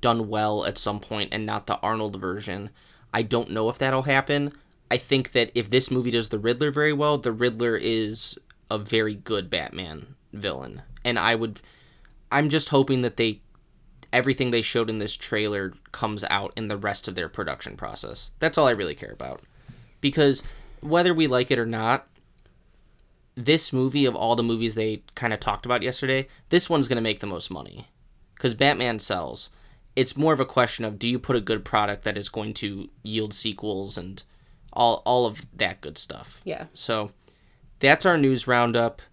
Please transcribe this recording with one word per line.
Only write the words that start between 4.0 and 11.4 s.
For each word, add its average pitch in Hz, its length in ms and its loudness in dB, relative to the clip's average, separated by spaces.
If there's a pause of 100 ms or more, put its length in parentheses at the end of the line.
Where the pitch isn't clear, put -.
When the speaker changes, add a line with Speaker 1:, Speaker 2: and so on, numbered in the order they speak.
Speaker 1:
happen. 143 500 2 (380)
I 123 80 2
think - 360 0
that 117 200 2
if 110 160 0
this 127 220 4
movie 123 180 0
does 113 200 0
the 110 100 -2
Riddler 120 320 2
very 147 200 2
well, 147 280 2
the 127 120 -2
Riddler 117 460 0
is 110 640 -2 (320)
a 107 80 0
very 107 340 0
good 98 340 -4
Batman 78 680 -6 (180)
villain. 69 480 -8 (240)
And 120 140 0
I 113 160 4
would, 110 240 -4 (720)